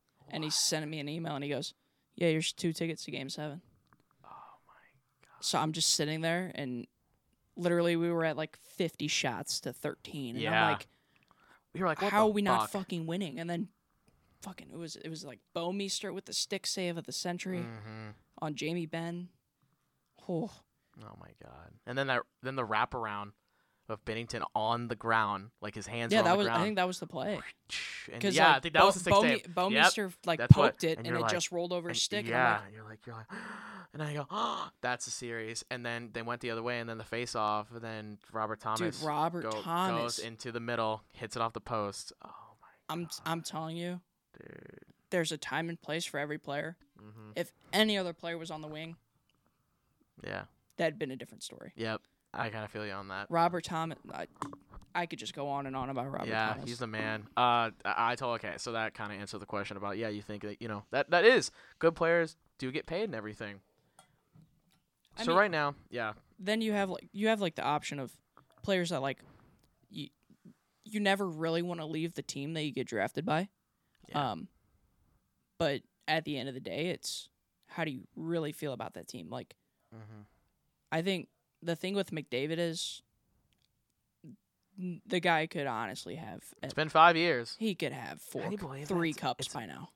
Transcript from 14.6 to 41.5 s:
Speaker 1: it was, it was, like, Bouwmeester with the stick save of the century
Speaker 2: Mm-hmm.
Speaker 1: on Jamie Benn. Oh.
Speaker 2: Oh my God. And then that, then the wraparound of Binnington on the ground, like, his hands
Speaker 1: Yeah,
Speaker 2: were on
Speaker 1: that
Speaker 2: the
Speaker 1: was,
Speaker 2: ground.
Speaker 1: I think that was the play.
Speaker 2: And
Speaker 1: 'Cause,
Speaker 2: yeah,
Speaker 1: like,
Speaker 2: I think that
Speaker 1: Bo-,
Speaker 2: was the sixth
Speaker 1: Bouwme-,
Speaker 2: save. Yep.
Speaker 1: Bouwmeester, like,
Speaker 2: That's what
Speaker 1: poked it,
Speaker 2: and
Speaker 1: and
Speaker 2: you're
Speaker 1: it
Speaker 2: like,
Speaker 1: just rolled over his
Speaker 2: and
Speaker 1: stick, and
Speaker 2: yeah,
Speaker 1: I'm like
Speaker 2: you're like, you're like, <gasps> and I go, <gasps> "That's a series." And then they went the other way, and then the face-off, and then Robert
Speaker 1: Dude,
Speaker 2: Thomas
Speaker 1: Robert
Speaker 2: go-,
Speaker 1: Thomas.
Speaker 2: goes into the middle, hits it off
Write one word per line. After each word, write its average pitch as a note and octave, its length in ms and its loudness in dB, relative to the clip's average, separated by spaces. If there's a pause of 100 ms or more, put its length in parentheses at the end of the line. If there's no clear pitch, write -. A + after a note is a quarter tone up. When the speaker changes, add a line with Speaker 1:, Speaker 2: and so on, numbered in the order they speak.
Speaker 1:
it - 60 -14
was, E3 200 -10
it - 120 -10
was, D#3+ 140 -8
like, C3+ 160 -14 (160)
Bouwmeester F#3+ 580 -2
with G3 120 -10
the - 80 -10
stick - 340 -2
save F3 300 0
of D#3+ 80 -6
the - 80 -10
century F3+ 460 -4
Speaker 2:
Mm-hmm. A2 500 -8 (300)
Speaker 1:
on D3+ 160 -4
Jamie D#3+ 300 -2
Benn. E3+ 440 -6 (1000)
Oh. F3+ 240 -2 (500)
Speaker 2:
Oh G#2 180 -16
my F2 100 -18 (140)
God. A#2 280 -20 (140)
And B2+ 120 -6
then C3+ 100 0
that, B2+ 160 2 (180)
then C3 140 -4
the B2+ 120 0
wraparound G#2+ 640 0 (580)
of G#2+ 160 -6
Binnington A2+ 380 -4 (120)
on A#2 340 2
the A#2 60 -4
ground, G#2+ 560 2 (100)
like, G#2 140 -6
his G#2 120 -8
hands A#2 260 -2
Speaker 1:
Yeah, A3 60 8
Speaker 2:
were - 20 8
on - 40 6
Speaker 1:
that E3+ 80 8
Speaker 2:
the G3 60 6
Speaker 1:
was, G3+ 80 4
Speaker 2:
ground. C#3 140 4
Speaker 1:
I - 40 4
think G#3+ 120 0
that F3+ 100 4
was F3+ 120 -4
the E3+ 80 -8
play. F3+ 320 -4 (720)
Speaker 2:
And A#2 100 -8
Speaker 1:
'Cause, F#3+ 140 2
Speaker 2:
yeah, D#3+ 120 10
Speaker 1:
like, D3 80 10
Speaker 2:
I C3 40 6
think D#3+ 140 -2
that D#3+ 80 10
Speaker 1:
Bo-, F#3 40 12
Speaker 2:
was G3 100 10
the F3+ 60 -4
sixth G3 180 8
Speaker 1:
Bouwme-, - 20 10
Speaker 2:
save. A#3+ 160 6 (100)
Yep. F3 80 -12
Speaker 1:
Bouwmeester, F#3 580 6 (120)
like, E3+ 140 2
Speaker 2:
That's A#2 160 12
what D3 180 8
Speaker 1:
poked - 100 -6
it, D#3+ 140 4
Speaker 2:
and - 20 -6
Speaker 1:
and - 80 -6
Speaker 2:
you're A#2+ 100 0
Speaker 1:
it A#2 40 2
Speaker 2:
like, A#2 100 4
Speaker 1:
just F3 200 0
rolled F3 220 0
over F3 160 -2
his - 80 -2
Speaker 2:
and - 40 2
Speaker 1:
stick, G#3 180 0
and A#2 100 -2
Speaker 2:
yeah, A#2 300 6
Speaker 1:
I'm G#2 60 -10
like G2+ 80 -16
Speaker 2:
you're A2 100 -14
like, G#2+ 220 -16
you're A#2 100 -12
like, A2+ 140 -14
<gasps> - 640 -12
and D3+ 100 -4
I D3+ 100 -4
go, D3 160 -4
<gasps> - 520 -4
"That's B2 260 -2
a A2+ 40 -8
series." A2+ 600 -6
And B2 140 -4
then A#2 280 -4
they A#2 80 -4
went A#2 200 -4
the A#2+ 100 -2
other A2+ 120 -2
way, A#2+ 160 -2
and A#2 100 -6
then A2+ 80 -6
the A2 80 -10
face-off, G#2+ 680 0
and A#2 100 -12
then G#2+ 380 -8 (140)
Robert A2 260 -2
Speaker 1:
Dude, - 40 -14 (140)
Speaker 2:
Thomas D3+ 260 -2
Speaker 1:
Robert D#3 400 0
Speaker 2:
go-, A2 180 -2
Speaker 1:
Thomas. A#2+ 560 0
Speaker 2:
goes - 80 -4
into A2+ 260 -10
the A#2 100 -4
middle, A2+ 420 0 (100)
hits - 240 -8
it A#2 40 0
off A2+ 120 -2